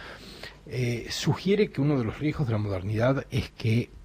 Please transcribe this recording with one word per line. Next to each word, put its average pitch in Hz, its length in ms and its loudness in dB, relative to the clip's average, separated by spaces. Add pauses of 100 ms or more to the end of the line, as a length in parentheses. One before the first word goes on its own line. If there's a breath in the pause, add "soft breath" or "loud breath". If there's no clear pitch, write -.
(640 loud breath)
eh, 120 440 -2
sugiere 196 600 2
que - 120 -2
uno 147 160 4
de 117 80 2
los 101 140 -4
riesgos 143 280 0
de 113 60 0
la 104 60 2
modernidad 107 720 0
es 117 200 -2
que 113 400 0 (160)